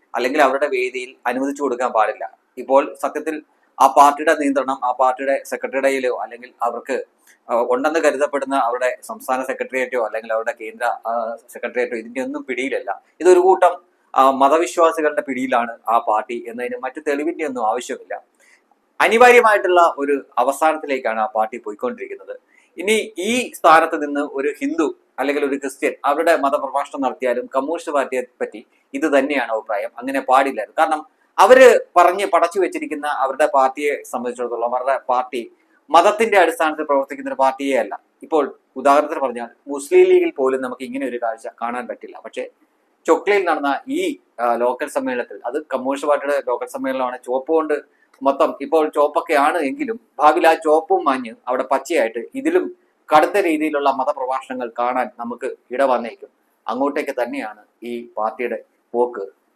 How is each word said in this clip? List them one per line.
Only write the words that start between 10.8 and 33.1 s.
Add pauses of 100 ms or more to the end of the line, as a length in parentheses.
ആ, (160)
സെക്രട്ടേറിയറ്റോ
ഇതിന്റെ
ഒന്നും
പിടിയിലല്ല. (180)
ഇതൊരു
കൂട്ടം, (400)
ആ,
മതവിശ്വാസികളുടെ
പിടിയിലാണ് (140)
ആ
പാർട്ടി
എന്നതിന്
മറ്റു
തെളിവിന്റെ
ഒന്നും
ആവശ്യമില്ല. (840)
അനിവാര്യമായിട്ടുള്ള
ഒരു (140)
അവസാനത്തിലേക്കാണ്
ആ
പാർട്ടി
പോയിക്കൊണ്ടിരിക്കുന്നത്. (400)
ഇനി
ഈ
സ്ഥാനത്ത്
നിന്ന്
ഒരു
ഹിന്ദു (220)
അല്ലെങ്കിൽ
ഒരു
ക്രിസ്ത്യൻ (120)
അവരുടെ
മതപ്രഭാഷണം
നടത്തിയാലും (100)
കമ്മ്യൂണിസ്റ്റ്
പാർട്ടിയെ (180)
പറ്റി (280)
ഇത്
തന്നെയാണ്
അഭിപ്രായം.
അങ്ങനെ
പാടില്ലായിരുന്നു.
കാരണം (200)
അവര് (160)
പറഞ്ഞ്
പടച്ചു
വെച്ചിരിക്കുന്ന
അവരുടെ